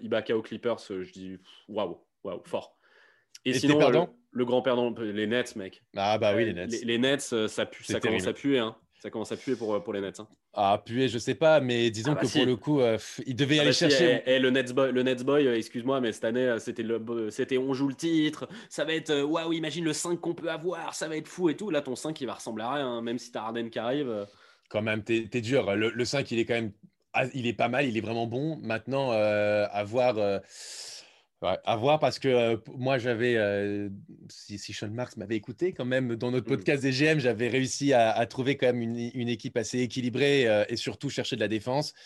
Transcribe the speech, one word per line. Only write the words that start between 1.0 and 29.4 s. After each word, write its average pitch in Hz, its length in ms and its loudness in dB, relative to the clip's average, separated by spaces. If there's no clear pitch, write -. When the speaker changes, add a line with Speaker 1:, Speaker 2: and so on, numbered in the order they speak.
Speaker 1:
je 90 100 -14
dis, 95 240 -12
pff, - 100 -20
waouh, 101 340 -6
waouh, 90 220 -8
fort. - 320 -8
Et 131 60 0
Speaker 2:
Et - 20 2
t'es 131 80 2
Speaker 1:
sinon, 139 160 6
euh, - 40 6
Speaker 2:
perdant ? 151 360 4
Speaker 1:
le, 120 60 -4
le 123 80 2
grand 123 160 2
perdant, 123 360 2
les 107 280 -2
Nets, 117 300 -2
mec. 95 260 -12
Speaker 2:
Ah 101 220 2
bah 104 180 2
oui, 117 100 2
Speaker 1:
Euh, - 20 2
Speaker 2:
les 104 80 -2
Nets. 87 160 -6
Speaker 1:
les, 113 140 -6
les 117 140 0
Nets, 135 360 0
euh, 110 120 2
ça 104 200 -4
pue, - 180 -16
Speaker 2:
C'est - 80 -6
Speaker 1:
ça 110 80 -2
commence 107 220 0
Speaker 2:
terrible. 95 80 -2
Speaker 1:
à 110 100 -8
puer, 139 180 2
hein. 113 160 -2
Ça 107 80 -12
commence 131 220 -8
à 113 40 -4
puer 127 200 -4
pour, 107 180 -2
euh, 101 60 0
pour 107 120 -6
les 101 80 -4
Nets, 95 200 -8
hein. - 80 -18
Speaker 2:
Ah, 101 300 4
puer, 123 240 0
je 113 100 -4
sais 120 160 -2
pas, 156 260 6
mais 120 300 2
disons 113 220 -2
Speaker 1:
Ah - 40 2
bah - 40 -2
Speaker 2:
que 135 80 2
Speaker 1:
si. 156 100 0
Speaker 2:
pour 127 80 4
le 127 100 4
coup, 147 240 0
euh, 117 120 4
pff, - 340 -6
il 131 80 -4
devait 139 220 2
y - 20 4
Speaker 1:
Ah 147 40 4
Speaker 2:
aller 147 80 6
Speaker 1:
bah - 20 6
si, 160 180 4
Speaker 2:
chercher. 123 360 4
Speaker 1:
eh, 131 80 6
eh, 131 40 6
le 131 120 4
Nets 127 220 2
boy, 135 200 2
le 127 100 2
Nets 127 220 0
boy, 139 240 4
euh, 120 80 4
excuse-moi, 120 440 -2
mais 117 120 0
cette - 120 -6
année, 123 220 0
euh, 120 140 2
c'était 117 240 -6
le 113 160 -2
bo-, 113 300 -4
c'était 127 280 0
on 135 140 0
joue 135 160 0
le 131 60 -4
titre, 151 540 0
ça - 160 -4
va 151 100 -2
être, 160 160 -4
euh, 143 140 2
waouh, 165 300 0
imagine 160 300 -4
le 151 100 0
cinq 175 260 -2
qu'on 170 140 -4
peut 160 160 -6
avoir, 160 440 -6
ça 156 140 -6
va 160 80 -6
être 156 100 -6
fou 180 220 0
et 143 80 2
tout. 208 140 -6
Là, 147 100 2
ton 131 160 -4
cinq, 156 240 -8
il 131 60 -4
va 107 80 -6
ressembler 110 280 -8
à 123 120 -2
rien, 147 120 -2
hein, 120 160 -4
même 120 160 -4
si - 140 -12
t'as 123 80 -6
Harden 113 300 -6
qui - 100 -8
arrive, 131 300 -2
euh. 104 140 -4
Speaker 2:
Quand 107 140 -2
même, 107 200 -2
t'es, 113 260 0
t'es 123 120 -4
dur. 107 340 0
Le, 107 160 2
le 117 140 -2
cinq, 139 260 -2
il 117 80 0
est 113 60 2
quand 120 100 -2
même, 113 180 -2
ah, 123 120 0
il 123 140 -4
est 117 60 0
pas 117 140 2
mal, 131 180 0
il 113 100 -4
est 110 60 0
vraiment 117 240 -2
bon. 139 320 -4
Maintenant, 123 540 -2
euh, 104 580 2